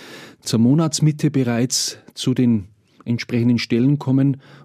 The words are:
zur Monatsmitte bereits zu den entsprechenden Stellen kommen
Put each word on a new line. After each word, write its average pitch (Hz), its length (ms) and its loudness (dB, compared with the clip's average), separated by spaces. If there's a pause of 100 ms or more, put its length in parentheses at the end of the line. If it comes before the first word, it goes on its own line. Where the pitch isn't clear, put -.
(420)
zur - 180 -2
Monatsmitte 151 720 2
bereits 120 640 -2 (160)
zu - 200 -2
den 117 320 2 (400)
entsprechenden 120 540 0
Stellen 135 400 0
kommen 135 380 0 (280)